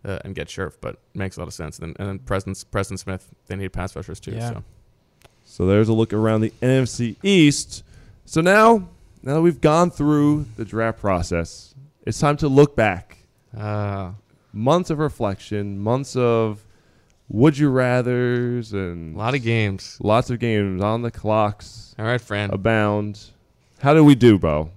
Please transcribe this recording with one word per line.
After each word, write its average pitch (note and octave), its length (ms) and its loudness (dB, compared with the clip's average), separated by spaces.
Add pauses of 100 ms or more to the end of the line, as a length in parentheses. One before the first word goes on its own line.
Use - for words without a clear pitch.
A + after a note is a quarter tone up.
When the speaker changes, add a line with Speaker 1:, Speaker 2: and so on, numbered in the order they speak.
Speaker 1:
uh, G2 220 -8
and F#2+ 100 -12
get - 120 -10
Scherf, F#2+ 340 -10
but - 160 -12 (160)
makes F#2+ 240 -8
a - 20 -14
lot E2 80 -10
of - 60 -16
sense. D#2 240 -14
And, - 220 -14
and G2 100 -8
then G2 100 -12
Preston, F#2+ 360 -6 (160)
Preston G2 260 -6
Smith, F#2+ 320 -12 (160)
they G#2+ 100 -12
need G2 160 -10
pass F#2 240 -10
rushers - 240 -12
too. - 120 -14
Speaker 2:
Yeah. A2+ 180 -8
Speaker 1:
So. G#2+ 140 -12 (840)
Speaker 3:
So - 200 -6
there's G#2 240 2
a A2+ 40 2
look A2+ 200 0
around A2 280 0
the A2 200 -2
N C3 220 2
F A#2+ 40 -2
C A#2 360 -6
East. F3 600 2 (420)
So - 160 -4
now, G3+ 480 6 (320)
now C3+ 140 -6
that D#3+ 60 2
we've E3 180 2
gone E3 320 4
through D3 540 2 (100)
the A2+ 80 -10
draft A2 360 -4
process, E2+ 760 -4 (300)
it's - 140 -6
time D3 180 2
to D#3 100 -2
look C#3+ 280 6
back. G2+ 420 -2 (400)
Speaker 1:
Uh, G#2 540 -6 (420)
Speaker 3:
Months C#3 360 0
of D3+ 100 -4
reflection, G2+ 800 -6
months B2 360 -4
of A2+ 500 0 (640)
would C3 300 4
you C#3+ 120 2
rathers, B2 1040 -2
and E2+ 420 -8
Speaker 1:
a - 20 -10
lot A2 180 -4
of C#3 80 -4
games. A2 580 -2
Speaker 3:
lots A2 280 0
of A#2+ 100 -6
games G2+ 420 -2
on A2 200 -2
the A#2 100 -6
clocks. - 880 -4
Speaker 1:
All G#2+ 60 -8
right, A#2+ 160 -2
Fran. G#2 300 -6
Speaker 3:
Abound. G#2 680 -2 (600)
How C#3 140 4
did D#3+ 80 8
we D3 140 10
do, A2+ 240 8
Bo? D#2 380 -2